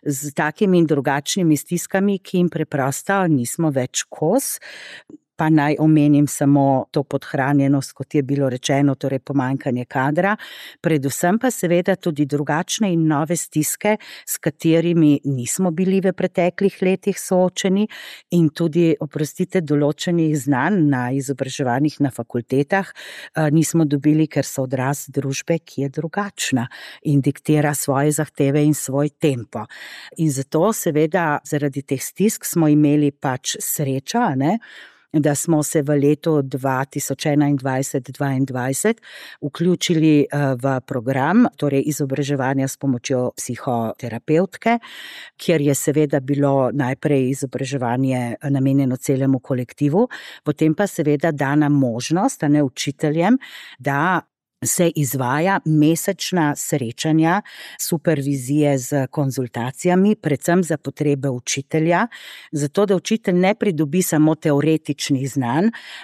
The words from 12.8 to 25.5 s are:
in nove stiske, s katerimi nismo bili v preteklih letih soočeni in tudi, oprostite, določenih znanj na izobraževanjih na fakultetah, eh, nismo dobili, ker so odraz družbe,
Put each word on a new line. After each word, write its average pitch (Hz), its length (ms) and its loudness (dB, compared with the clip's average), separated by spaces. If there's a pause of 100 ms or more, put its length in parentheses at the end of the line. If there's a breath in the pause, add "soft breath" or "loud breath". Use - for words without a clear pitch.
in 165 160 2
nove 151 260 0
stiske, - 600 -2 (320 loud breath)
s - 100 -8
katerimi 165 800 2 (100)
nismo 143 460 -2
bili 185 300 0
v 185 120 2
preteklih 180 720 0
letih 185 320 0
soočeni 190 720 0 (500 loud breath)
in 160 160 6
tudi, 165 460 2
oprostite, 156 680 -4
določenih 151 760 0
znanj 143 340 2 (140)
na 127 100 0 (160)
izobraževanjih 135 880 -2
na 131 80 -4
fakultetah, 139 800 -2
eh, - 560 -4
nismo 160 360 2
dobili, 151 420 2
ker 143 180 -2
so 131 240 -6
odraz 135 400 -4
družbe, 139 560 -4